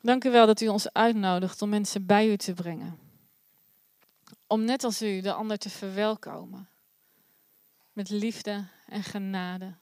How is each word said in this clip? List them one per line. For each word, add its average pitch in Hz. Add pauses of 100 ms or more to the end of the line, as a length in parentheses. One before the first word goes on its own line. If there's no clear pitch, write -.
Dank 247
u 262
wel 233
dat 214
u 220
ons 208
uitnodigt 196
om 208
mensen 202
bij 208
u 208
te 190
brengen. 170 (1500)
Om 220
net 240
als 226
u 202
de 196
ander 214
te 208
verwelkomen. 190 (1200)
Met 196
liefde 208 (200)
en 208
genade. 190